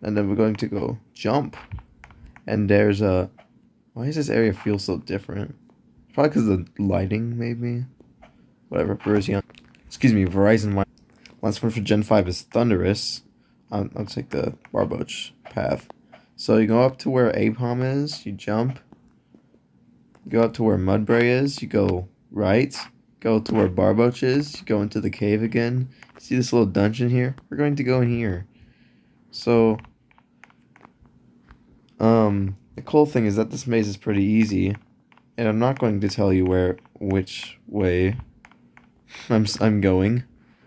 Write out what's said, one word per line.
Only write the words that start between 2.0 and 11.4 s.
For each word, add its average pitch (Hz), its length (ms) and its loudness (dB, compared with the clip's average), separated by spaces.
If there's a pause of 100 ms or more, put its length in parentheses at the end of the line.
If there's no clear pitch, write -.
And 107 240 0
there's 104 320 4
a... 92 260 2 (640)
Why 117 140 -8
does 151 100 -6
this 143 140 -4
area 110 240 2
feel 104 240 -2
so 90 200 -6
different? - 580 -10 (580)
Probably 147 180 2
'cause - 140 0
the 95 200 0 (120)
lighting, 101 600 -2
maybe. 120 460 -6 (840)
Whatever, - 280 -2
Verizon. 104 460 0 (440)
Excuse - 260 2
me, 101 120 4
Verizon 101 460 4
Wi-, 98 140 0 (580)